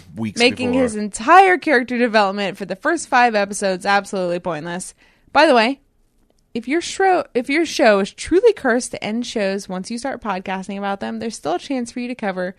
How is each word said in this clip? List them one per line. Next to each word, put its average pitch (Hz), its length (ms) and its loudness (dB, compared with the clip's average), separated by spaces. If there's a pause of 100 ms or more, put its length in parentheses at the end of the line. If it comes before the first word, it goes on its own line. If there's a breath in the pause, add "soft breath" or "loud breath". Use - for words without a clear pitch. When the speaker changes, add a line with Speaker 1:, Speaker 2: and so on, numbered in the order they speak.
(160)
Speaker 1:
weeks 113 240 -6
Speaker 2:
making 240 320 2
Speaker 1:
before. 262 100 2
Speaker 2:
his 220 140 -2
entire 320 600 6
character 254 380 0
development 202 600 0
for 202 80 -8
the 185 100 -6
first 320 320 -4
five 240 260 4
episodes 196 520 -2
absolutely 196 540 0
pointless." 175 540 -8 (380 soft breath)
By 294 140 6
the 302 80 6
way, 240 260 2 (720)
if 233 160 -10
your 320 140 -2
show, 381 500 2
if 240 160 -2
your 302 160 2
show 220 360 4
is 196 120 -4
truly 415 400 0
cursed 247 380 -2
to - 120 -12
end 226 240 -4
shows 196 400 -4
once 185 240 -8
you 233 60 -8
start 262 240 -8
podcasting 190 560 -6
about 196 240 -4
them, 226 200 -8
there's 220 160 -8
still 311 180 -4
a 359 40 -2
chance 254 320 -6
for 247 100 -10
you 240 80 -8
to 254 60 -6
cover 185 440 -6